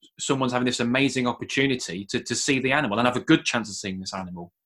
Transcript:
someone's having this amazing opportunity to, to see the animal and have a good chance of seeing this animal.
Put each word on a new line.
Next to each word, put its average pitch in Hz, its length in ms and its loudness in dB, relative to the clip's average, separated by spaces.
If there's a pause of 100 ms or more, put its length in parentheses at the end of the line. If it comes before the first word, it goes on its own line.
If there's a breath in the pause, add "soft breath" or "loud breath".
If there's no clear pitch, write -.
(200)
someone's 131 320 0
having 123 140 2
this 123 140 0
amazing 127 460 2
opportunity 123 800 -2
to, - 180 -4
to - 140 -6
see 135 240 0
the 131 120 0
animal 123 260 2
and 120 100 4
have 117 80 0
a 117 40 0
good - 240 4
chance 110 260 -2
of 95 40 -10
seeing 95 240 -6
this 92 160 -10
animal. 90 380 -10 (140)